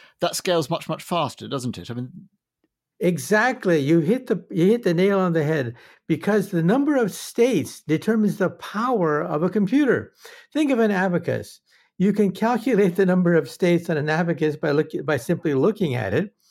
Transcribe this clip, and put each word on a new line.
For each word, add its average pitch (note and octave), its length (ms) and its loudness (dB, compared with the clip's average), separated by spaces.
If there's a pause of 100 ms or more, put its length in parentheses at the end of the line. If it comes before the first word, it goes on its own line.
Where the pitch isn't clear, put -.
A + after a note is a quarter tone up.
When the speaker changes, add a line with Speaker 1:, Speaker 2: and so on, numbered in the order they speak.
(200)
Speaker 1:
that - 140 -2
scales E3 360 -2
much, - 180 -6
much - 140 -8
faster, D3+ 440 -4
doesn't B2 300 -6
it? F2 140 -12
I A#2+ 40 -8
mean, B2 340 -12 (720)
Speaker 2:
Exactly. F#3+ 800 0
You D3+ 220 2
hit A#3+ 260 0
the, F#3 240 -2
you F3 160 2
hit A#3+ 180 2
the F3+ 100 2
nail F#3+ 260 2
on F#3 120 2
the D#3+ 120 0
head, C#3 300 -2 (340)
because G3+ 420 0
the E3+ 120 0
number C#4 340 2
of B3 160 0
states - 680 -2
determines G#3 580 0
the F3+ 120 0
power G3 680 -2
of D#3+ 220 -4
a F3+ 80 2
computer. G#3 640 0 (380)
Think D4 180 0
of B3+ 80 0
an A3+ 120 2
abacus. F3 720 -2 (380)
You G3+ 140 2
can G3+ 200 2
calculate A3 640 0
the G#3 100 4
number F3+ 280 4
of D3+ 160 2
states F3 400 0
on D#3+ 80 0
an D3 100 -4
abacus D#3 480 0
by D3+ 140 -2
look-, D3+ 340 -2
by D3 120 0
simply E3 380 -2
looking C3+ 420 0
at G2+ 180 -2
it. F#3+ 180 -2 (180)